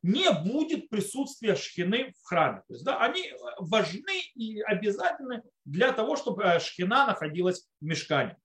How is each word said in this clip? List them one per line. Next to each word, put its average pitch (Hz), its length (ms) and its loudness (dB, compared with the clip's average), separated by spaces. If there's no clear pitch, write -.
не 294 280 4
будет 262 600 0
присутствия 220 640 -2
шхины 220 580 -2
в - 60 -20
храме. 143 400 2
То 190 60 -14
есть, - 100 -14
да, 262 140 0
они 349 340 0
важны 208 640 0
и 220 260 -8
обязательны 220 840 -2
для 185 280 2
того, 262 240 0
чтобы, 202 260 -4
э, 170 180 6
шхина 226 460 2
находилась 180 600 0
в 151 60 -12
мишкане. 143 580 0